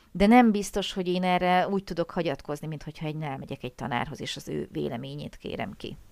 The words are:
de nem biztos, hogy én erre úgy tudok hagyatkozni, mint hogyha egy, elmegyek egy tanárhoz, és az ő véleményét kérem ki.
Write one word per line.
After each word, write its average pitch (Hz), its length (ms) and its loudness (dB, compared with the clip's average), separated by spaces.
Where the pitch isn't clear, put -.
de 202 140 4
nem 233 240 10
biztos, 202 420 -2
hogy 180 160 -4
én 180 160 0
erre 180 440 4
úgy 196 160 -2
tudok 170 260 -4
hagyatkozni, 151 560 -4
mint 156 160 -8
hogyha 156 240 -10
egy, 156 160 -6
elmegyek 135 400 -8
egy 123 120 -8
tanárhoz, - 460 -4
és - 160 -8
az - 120 -12
ő 147 240 -6
véleményét 143 640 -8
kérem - 400 -8
ki. - 200 -12